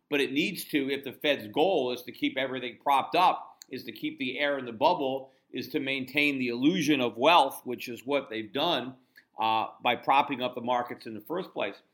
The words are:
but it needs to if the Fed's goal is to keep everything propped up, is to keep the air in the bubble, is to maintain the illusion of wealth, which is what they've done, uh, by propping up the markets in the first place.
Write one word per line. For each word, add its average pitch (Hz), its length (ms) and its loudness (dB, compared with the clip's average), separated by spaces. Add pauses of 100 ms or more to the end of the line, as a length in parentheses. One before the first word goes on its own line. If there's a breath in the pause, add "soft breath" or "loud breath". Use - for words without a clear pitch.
but 143 120 0
it 127 100 -2
needs 160 340 -2
to 139 260 -2
if 139 120 -6
the 123 100 -10
Fed's 127 340 0
goal 135 440 2
is 123 120 -8
to 120 80 -16
keep 139 260 -4
everything 123 460 -4
propped 135 320 2
up, - 420 2 (120)
is 123 160 -10
to 113 60 -14
keep 151 280 -8
the 127 200 -6
air 143 180 0
in 127 80 -8
the 120 60 -10
bubble, 135 600 0 (200 loud breath)
is 127 180 -6
to 151 100 -2
maintain 135 580 0
the 127 120 -2
illusion 139 520 2
of 117 160 -2
wealth, 139 460 4
which 120 240 -8
is 113 180 -12
what 135 240 -2
they've 110 240 -8
done, 135 400 -2 (460 soft breath)
uh, 110 280 2 (140)
by 123 140 2
propping 139 460 2
up 123 120 -2
the 120 80 -8
markets 120 460 -2
in 117 60 -10
the 104 80 -12
first 180 320 -8
place. 101 220 -4 (180)